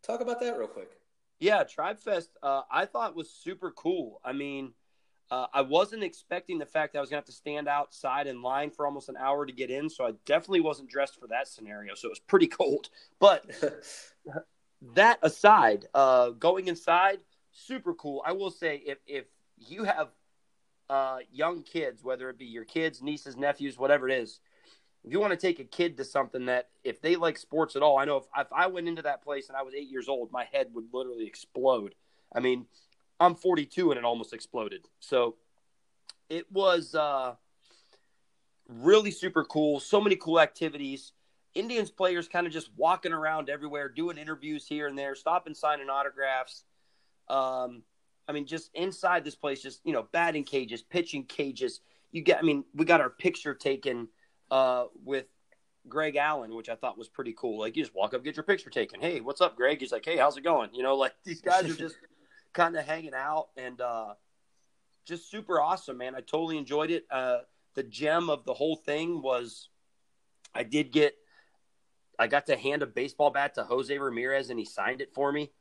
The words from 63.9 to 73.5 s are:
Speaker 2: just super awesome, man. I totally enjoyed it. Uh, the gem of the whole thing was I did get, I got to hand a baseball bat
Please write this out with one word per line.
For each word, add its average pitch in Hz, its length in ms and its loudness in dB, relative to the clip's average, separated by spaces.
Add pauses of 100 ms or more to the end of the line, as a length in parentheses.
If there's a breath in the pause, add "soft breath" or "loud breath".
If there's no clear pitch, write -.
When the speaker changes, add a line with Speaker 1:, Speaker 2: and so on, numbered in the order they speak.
Speaker 2:
just 170 240 -12
super 196 300 -2
awesome, 151 380 -2
man. 127 180 -8
I 131 60 -10
totally 160 360 -2
enjoyed 147 340 -2
it. 170 200 -2
Uh, 127 280 0 (340)
the 135 100 -4
gem 151 460 0
of 143 160 -2
the 131 80 -4
whole 156 240 0
thing 160 440 -4
was 123 480 -4 (840)
I 117 80 -4
did 131 300 -2
get, 147 240 4 (1000 soft breath)
I 113 100 2
got 143 180 2
to 139 100 4
hand 143 280 -2
a 131 40 -4
baseball 135 440 0
bat 139 240 -2